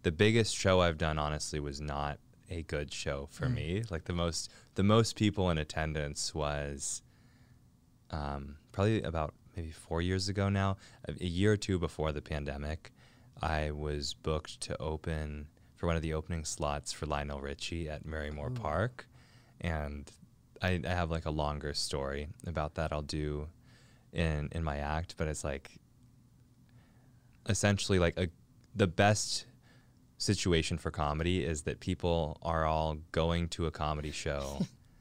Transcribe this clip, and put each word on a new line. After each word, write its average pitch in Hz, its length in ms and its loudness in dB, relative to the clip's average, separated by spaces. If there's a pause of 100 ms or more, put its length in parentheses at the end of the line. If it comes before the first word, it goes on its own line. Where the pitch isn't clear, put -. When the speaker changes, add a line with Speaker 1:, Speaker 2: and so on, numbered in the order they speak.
Speaker 1:
the 90 80 2
biggest 107 440 4
show 92 260 6
I've 85 160 4
done, 78 200 0
honestly, 76 420 -2
was 71 220 -6
not 73 380 -4 (300)
a 82 140 -6
good 73 300 -4
show 71 380 -4
for 131 160 -4
Speaker 2:
Mm. 123 80 2
Speaker 1:
me. 85 340 -2
Like, 80 160 -6
the 90 80 -4
most, 85 360 0 (260)
the 98 80 4
most 110 320 6
people 98 340 4
in 82 80 2
attendance 76 800 -2
was, 73 640 -4 (1120)
um, 71 460 -6 (140)
probably 104 300 2
about 78 320 -2 (220)
maybe 80 160 -8
four 82 300 -2
years 92 280 0
ago 98 200 2
now, 98 280 2 (300)
a, 85 120 -6
a 90 80 -4
year 95 260 4
or 101 40 2
two 95 220 0
before 78 320 0
the 73 100 -4
pandemic. 71 720 -6 (500)
I 76 300 0
was 73 420 -4
booked - 480 -4
to - 200 -6
open 78 640 -4 (280)
for 87 120 -2
one 82 80 4
of 80 60 2
the 78 120 -2
opening 80 320 -2
slots 73 460 -2
for - 140 -6
Lionel 73 360 -2
Richie 73 480 -6
at 73 160 -8
Marymore 76 460 -4
Speaker 2:
Ooh. 123 100 -4
Speaker 1:
Park. 90 460 -2 (540)
And 73 480 -4 (520)
I, 90 240 2
I - 40 -2
have, 87 220 0
like, 80 140 -2
a 80 60 -2
longer 73 420 -2
story 71 540 -4 (200)
about 78 280 -4
that 78 180 -2
I'll 76 80 0
do 76 480 -4 (640)
in, 78 420 0
in 82 100 0
my 73 140 0
act, 76 400 -4
but 80 100 0
it's, 76 160 -4
like, 69 360 -6 (1700)
essentially, 101 520 4
like, 85 180 4
a, 87 120 2 (460)
the 101 120 6
best 101 580 4 (720)
situation 87 600 2
for 80 140 -4
comedy 78 520 2
is 78 200 -2
that - 160 -4
people 85 640 0
are 82 240 2
all 78 320 2 (140)
going 85 380 2
to 85 160 -2
a 76 60 0
comedy 76 400 -2
show, 69 540 -2 (360)